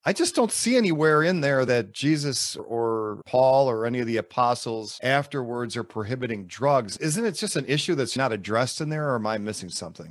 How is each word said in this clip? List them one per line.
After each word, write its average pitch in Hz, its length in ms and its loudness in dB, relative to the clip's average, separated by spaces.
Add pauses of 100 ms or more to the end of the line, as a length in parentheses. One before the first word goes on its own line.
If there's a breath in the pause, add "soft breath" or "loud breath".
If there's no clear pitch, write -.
I 190 60 2
just 330 220 0
don't 240 160 2
see 247 260 2
anywhere 156 460 4
in 175 180 2
there 139 240 2
that 117 260 2
Jesus 143 680 0
or 113 680 -4
Paul 131 420 6
or 113 200 0
any 123 140 0
of 117 40 0
the 113 120 0
apostles 117 840 -2
afterwards 123 760 -2
are 117 80 -4
prohibiting 113 640 -6
drugs. 127 520 0
Isn't 160 280 -2
it 208 60 0
just - 240 -6
an 139 100 -2
issue 147 300 0
that's 131 200 -2
not 131 160 0
addressed 110 500 -2
in 151 80 -4
there, 151 200 -4
or 127 60 0
am 107 100 -2
I 107 140 -2
missing 101 300 -8
something? 82 420 -12